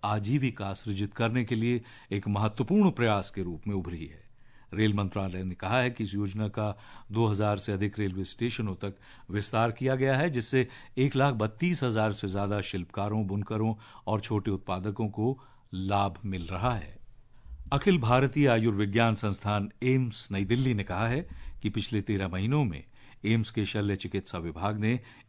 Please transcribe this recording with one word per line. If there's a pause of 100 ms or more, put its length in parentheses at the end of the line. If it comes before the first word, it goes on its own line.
आजीविका
सृजित
करने
के
लिए (300)
एक
महत्वपूर्ण
प्रयास
के
रूप
में
उभरी
है। (520)
रेल
मंत्रालय
ने
कहा
है
कि
इस
योजना
का (360)
दो
हजार
से
अधिक
रेलवे
स्टेशनों
तक (340)
विस्तार
किया
गया
है,
जिससे (300)
एक
लाख
बत्तीस
हजार
से
ज्यादा
शिल्पकारों,
बुनकरों (340)
और
छोटे
उत्पादकों
को (360)
लाभ
मिल
रहा
है। (760)
अखिल
भारतीय
आयुर्विज्ञान
संस्थान (140)
एम्स
नई
दिल्ली
ने
कहा
है (340)
कि
पिछले
तेरह
महीनों
में (420)
एम्स
के
शल्य
चिकित्सा
विभाग
ने (300)